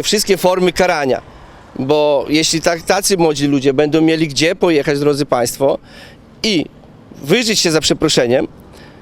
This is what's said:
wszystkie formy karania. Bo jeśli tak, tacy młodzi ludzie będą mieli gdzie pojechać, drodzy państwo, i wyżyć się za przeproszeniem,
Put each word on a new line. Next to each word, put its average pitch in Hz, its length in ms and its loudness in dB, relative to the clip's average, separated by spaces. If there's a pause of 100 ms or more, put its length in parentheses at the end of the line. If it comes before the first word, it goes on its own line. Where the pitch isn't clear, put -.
wszystkie 208 340 0
formy 180 360 2
karania. 151 480 0 (580)
Bo 143 500 0
jeśli 156 320 0
tak, 170 200 -2
tacy 196 360 0
młodzi 151 300 0
ludzie 139 260 2
będą 151 280 2
mieli 160 260 2
gdzie 147 280 0
pojechać, 156 440 0
drodzy 147 260 0
państwo, 135 520 0 (680)
i 202 220 0 (580)
wyżyć 214 360 0
się 170 120 0
za 156 100 2
przeproszeniem, 143 680 0 (540)